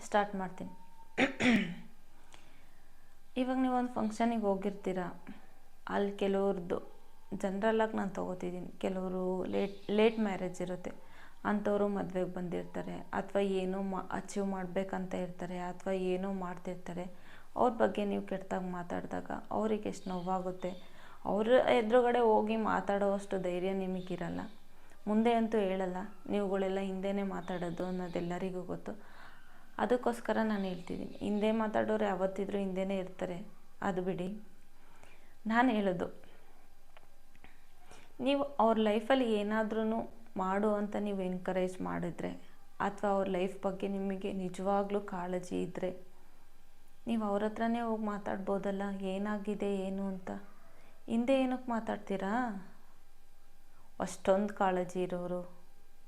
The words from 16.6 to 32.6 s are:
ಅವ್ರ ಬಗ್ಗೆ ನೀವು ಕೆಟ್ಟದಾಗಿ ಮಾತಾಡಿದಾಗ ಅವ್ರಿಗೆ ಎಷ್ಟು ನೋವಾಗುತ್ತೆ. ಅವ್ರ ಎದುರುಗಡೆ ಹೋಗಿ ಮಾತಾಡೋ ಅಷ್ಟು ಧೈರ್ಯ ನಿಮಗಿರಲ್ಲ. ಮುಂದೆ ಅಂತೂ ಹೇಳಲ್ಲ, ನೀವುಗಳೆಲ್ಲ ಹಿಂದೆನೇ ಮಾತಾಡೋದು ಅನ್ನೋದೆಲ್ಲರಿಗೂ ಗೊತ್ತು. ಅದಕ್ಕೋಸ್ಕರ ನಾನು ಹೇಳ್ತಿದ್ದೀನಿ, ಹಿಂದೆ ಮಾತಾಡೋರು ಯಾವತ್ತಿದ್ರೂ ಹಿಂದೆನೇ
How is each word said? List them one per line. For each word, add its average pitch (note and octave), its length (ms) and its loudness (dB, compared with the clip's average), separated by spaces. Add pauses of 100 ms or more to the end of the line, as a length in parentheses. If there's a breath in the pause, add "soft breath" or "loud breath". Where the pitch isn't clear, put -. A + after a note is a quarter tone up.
ಅವ್ರ A#3+ 180 6
ಬಗ್ಗೆ G#3 320 4
ನೀವು G3+ 180 0
ಕೆಟ್ಟದಾಗಿ F#3+ 460 -2
ಮಾತಾಡಿದಾಗ F3+ 640 -4 (200)
ಅವ್ರಿಗೆ G#3 380 2
ಎಷ್ಟು F#3+ 200 -6
ನೋವಾಗುತ್ತೆ. F#3 880 -4 (280 loud breath)
ಅವ್ರ G#3 260 2
ಎದುರುಗಡೆ A#3+ 680 8
ಹೋಗಿ A3 360 6
ಮಾತಾಡೋ G3 580 4
ಅಷ್ಟು G3 280 0
ಧೈರ್ಯ F3+ 320 0
ನಿಮಗಿರಲ್ಲ. F3+ 640 -2 (680 loud breath)
ಮುಂದೆ A3 260 6
ಅಂತೂ A3+ 240 4
ಹೇಳಲ್ಲ, F#3+ 400 2 (320)
ನೀವುಗಳೆಲ್ಲ G3 500 2
ಹಿಂದೆನೇ G3 440 0
ಮಾತಾಡೋದು F3+ 640 -2
ಅನ್ನೋದೆಲ್ಲರಿಗೂ F3+ 760 -2
ಗೊತ್ತು. F3+ 560 -8 (600 loud breath)
ಅದಕ್ಕೋಸ್ಕರ A#3 640 2
ನಾನು G#3+ 200 2
ಹೇಳ್ತಿದ್ದೀನಿ, - 560 -4
ಹಿಂದೆ G#3 320 2
ಮಾತಾಡೋರು A3 540 2
ಯಾವತ್ತಿದ್ರೂ F#3+ 520 0
ಹಿಂದೆನೇ F#3+ 400 0